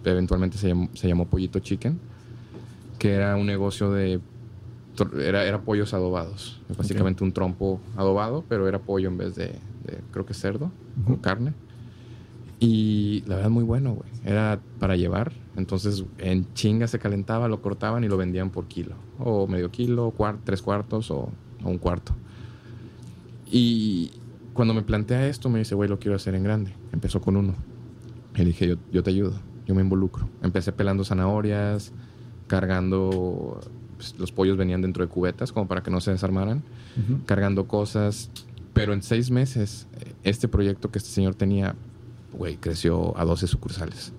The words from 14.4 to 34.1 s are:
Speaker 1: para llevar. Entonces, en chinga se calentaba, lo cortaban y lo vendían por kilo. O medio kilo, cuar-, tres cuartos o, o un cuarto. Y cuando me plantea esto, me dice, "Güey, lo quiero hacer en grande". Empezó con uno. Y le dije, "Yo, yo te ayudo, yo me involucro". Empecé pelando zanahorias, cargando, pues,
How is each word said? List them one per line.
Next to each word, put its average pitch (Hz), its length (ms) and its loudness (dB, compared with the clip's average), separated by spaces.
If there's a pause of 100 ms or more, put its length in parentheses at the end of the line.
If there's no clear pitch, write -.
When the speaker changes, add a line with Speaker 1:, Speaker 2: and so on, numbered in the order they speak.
Speaker 1:
para 92 160 4
llevar. 92 380 2 (240)
Entonces, 95 480 -2 (120)
en 92 360 2
chinga 113 340 2
se 113 100 -2
calentaba, 107 520 0
lo 107 120 -2
cortaban 107 440 0
y - 20 2
lo 101 80 2
vendían 92 360 0
por 90 160 -6
kilo. 90 280 -8 (240)
O 107 280 2
medio 90 220 0
kilo, 120 460 0
cuar-, 107 300 2
tres 95 160 0
cuartos 104 500 -2
o, 67 180 -2 (340)
o 92 60 -2
un 90 80 0
cuarto. 87 360 0 (1400)
Y 110 600 4 (420)
cuando 113 200 4
me 110 80 2
plantea 110 460 2
esto, 135 220 -2
me 113 100 4
dice, 107 160 0
"Güey, 101 140 4
lo 98 100 0
quiero 101 160 0
hacer 95 200 -2
en 95 80 2
grande". 104 300 0 (180)
Empezó - 300 0
con 95 140 4
uno. 98 200 2 (800)
Y - 40 0
le 87 60 6
dije, 87 220 4
"Yo, 87 80 4 (160)
yo 90 120 4
te 95 60 2
ayudo, 95 240 2 (320)
yo 95 100 2
me 95 60 6
involucro". 95 480 2 (120)
Empecé 92 300 0
pelando 98 320 2
zanahorias, 104 880 2 (560)
cargando, 92 1120 2 (380)
pues, - 200 -14